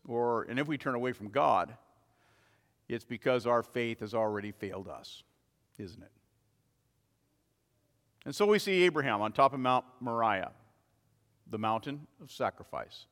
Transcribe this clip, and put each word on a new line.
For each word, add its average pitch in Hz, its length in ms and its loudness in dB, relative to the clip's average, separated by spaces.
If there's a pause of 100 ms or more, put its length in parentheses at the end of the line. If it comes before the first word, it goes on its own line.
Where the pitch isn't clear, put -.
Or, 120 380 0
and 120 160 -4
if 147 80 -2
we 147 100 -4
turn 131 160 -4
away 123 180 -2
from 104 180 -12
God, 120 460 2 (1120)
it's 117 160 -8
because 120 400 -2
our 120 200 2
faith 117 360 -4
has 107 140 -8
already 104 380 -2
failed 95 340 -10
us, - 380 -16 (540)
isn't 85 240 -16
it? - 100 -20 (2000)
And 143 100 -8
so 208 120 4
we 208 140 6
see 190 240 4
Abraham 139 360 2
on 107 120 -2
top 139 200 6
of 139 60 -8
Mount 127 260 2 (140)
Moriah, 113 540 0 (960)
the 110 100 -8
mountain 113 480 -4 (140)
of 151 100 -20
sacrifice. - 800 -8